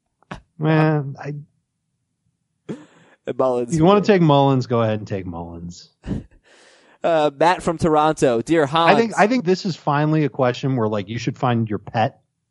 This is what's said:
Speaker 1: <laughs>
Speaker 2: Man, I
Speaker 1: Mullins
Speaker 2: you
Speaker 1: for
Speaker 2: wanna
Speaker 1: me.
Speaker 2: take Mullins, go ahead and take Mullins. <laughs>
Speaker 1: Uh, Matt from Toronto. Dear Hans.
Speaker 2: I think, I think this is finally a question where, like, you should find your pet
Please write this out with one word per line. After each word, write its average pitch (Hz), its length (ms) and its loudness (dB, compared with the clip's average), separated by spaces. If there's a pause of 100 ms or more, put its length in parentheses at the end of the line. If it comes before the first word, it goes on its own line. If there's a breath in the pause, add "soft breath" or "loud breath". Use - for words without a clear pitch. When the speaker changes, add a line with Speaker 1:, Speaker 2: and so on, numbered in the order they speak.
(180)
Speaker 1:
<laughs> - 400 -20
Speaker 2:
Man, 156 600 0
I 147 140 -10 (2000 loud breath)
Speaker 1:
Mullins 123 380 -2
Speaker 2:
you 160 60 0
Speaker 1:
for 160 40 4
Speaker 2:
wanna 202 160 4
Speaker 1:
me. 185 60 -4
Speaker 2:
take 196 160 4
Mullins, 139 440 4
go 117 140 0
ahead 107 200 0
and 98 80 -14
take 95 180 -8
Mullins. 85 640 -14 (140)
<laughs> - 40 -12 (920 soft breath)
Speaker 1:
Uh, 156 360 0
Matt 165 240 2
from 170 140 -2
Toronto. 151 640 2
Dear 156 240 2
Hans. 165 300 4
Speaker 2:
I - 40 4
think, 226 200 0
I 190 80 6
think 233 180 0
this 185 220 0
is 160 100 -4
finally 151 480 0
a 139 60 -2
question 156 440 -2
where, 113 140 -2
like, 104 180 -4
you 113 120 -10
should 110 180 -6
find 117 320 0
your 104 100 -4
pet - 440 -4 (280)